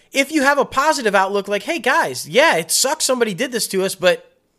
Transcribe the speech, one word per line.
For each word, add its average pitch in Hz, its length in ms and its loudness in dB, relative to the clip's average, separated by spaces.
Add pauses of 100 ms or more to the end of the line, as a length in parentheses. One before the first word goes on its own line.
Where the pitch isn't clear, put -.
(120)
if 269 200 0
you 311 100 0
have 277 160 4
a 247 80 2
positive 277 480 0
outlook, 196 340 0
like, 202 140 -2
"Hey 320 160 -4
guys, 214 500 -2
yeah, 247 300 4
it 160 140 -4
sucks - 340 -2
somebody 233 300 0
did 240 160 -4
this 220 160 -4
to 190 180 -2
us, 190 80 -4
but 175 380 0 (280)